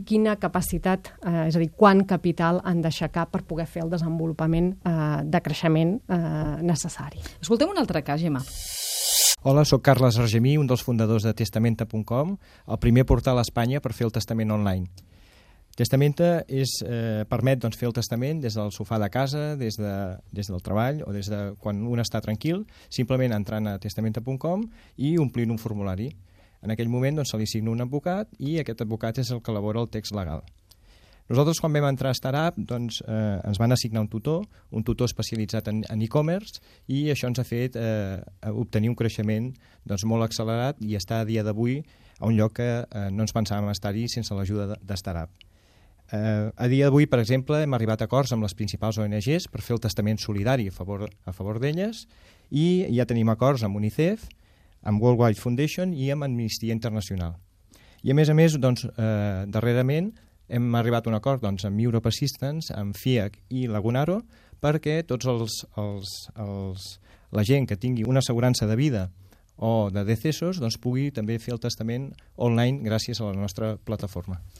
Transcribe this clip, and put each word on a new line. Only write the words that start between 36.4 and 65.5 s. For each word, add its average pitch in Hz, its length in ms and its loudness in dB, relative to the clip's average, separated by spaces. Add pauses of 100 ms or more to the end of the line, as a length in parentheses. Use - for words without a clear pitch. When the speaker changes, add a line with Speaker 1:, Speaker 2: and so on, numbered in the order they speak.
Speaker 3:
i 139 220 0
això 127 180 -2
ens 120 80 -2
ha 120 80 -2
fet, 120 320 -2
eh, 107 400 -2 (320)
obtenir 110 400 0
un 113 80 -2
creixement, 110 480 0 (400)
doncs, 98 160 -2
molt 113 220 2
accelerat 117 580 -2
i 107 160 -2
estar 113 220 -2
a 110 40 -2
dia 110 160 0
d'avui 113 380 0 (400)
a - 80 -2
un 113 80 4
lloc 107 240 4
que, 120 80 0 (160)
eh, 101 260 -6
no 101 140 0
ens 107 100 -2
pensàvem 104 380 0
estar-hi 104 400 -2
sense 110 240 -4
l'ajuda 98 380 -2
de, 104 100 -10
de 95 160 -6
Startup. 85 320 -6 (800)
Eh, 107 400 0
a 123 160 -2
dia 135 220 6
d'avui, 143 180 6
per 123 160 4
exemple, 131 400 0
hem 143 100 0
arribat 110 300 0
a 107 80 -4
acords 127 240 2
amb 110 80 0
les 104 100 -4
principals 110 460 -4
O 107 80 0
N 104 80 -2
Gs 139 320 0
per - 160 -10
fer 117 140 -2
el - 40 -4
testament 107 380 0
solidari 107 480 -2
a 92 80 -8
favor, 101 320 -8
a - 240 -14
favor 104 320 -6
d'elles 185 400 -4 (480)
i 175 400 2
ja 120 160 2
tenim 113 240 2
acords 123 320 2
amb 101 160 -2
unicef, 156 480 0 (560)
amb 104 180 2
World 120 220 6
Wide 110 160 4
Foundation 151 560 -2
i 135 160 -2
amb 143 160 -2
Amnistia 117 480 -2
Internacional. 98 640 -4 (640)
I, 127 80 2
a - 20 4
més 147 140 6
a 151 80 4
més, 156 240 6
doncs, 123 320 2
eh, 104 560 0
darrerament 127 640 0 (380)
hem 120 260 0
arribat 117 320 2
a - 20 0
un 110 60 0
acord, 131 260 0
doncs, 98 240 -2
amb 101 140 -2
Europe 117 320 2
Assistance, 143 640 -4
amb 101 240 -6
fiac 110 400 0 (100)
i 127 220 -2
Lagunaro, 127 480 0 (420)
perquè 151 460 0
tots 123 180 -4
els, 117 380 -2 (160)